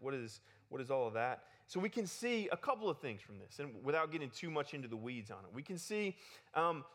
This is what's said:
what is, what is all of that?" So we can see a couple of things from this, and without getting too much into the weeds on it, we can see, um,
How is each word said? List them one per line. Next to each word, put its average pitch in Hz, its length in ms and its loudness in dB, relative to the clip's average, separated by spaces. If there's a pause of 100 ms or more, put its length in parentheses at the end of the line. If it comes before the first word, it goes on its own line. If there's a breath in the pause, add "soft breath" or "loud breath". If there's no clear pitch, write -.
what 135 140 -2
is, 117 260 -6 (280 loud breath)
what 135 120 -6
is 123 100 -2
all 131 160 6
of 110 80 -2
that?" 120 300 2 (240 loud breath)
So 185 100 -2
we 190 100 2
can 202 200 0
see 233 420 2
a 175 60 2
couple 220 340 2
of 147 80 2
things 110 240 -4
from 101 160 -14
this, 98 220 -12
and 143 100 -4 (140)
without 156 260 4
getting 156 180 -2
too 165 220 -6
much 147 240 0
into 135 140 -6
the 113 80 -4
weeds 113 340 -6
on 98 80 -8
it, 95 160 -14
we 139 80 -6
can 175 160 -6
see, 208 380 0 (380 loud breath)
um, 160 300 4 (100)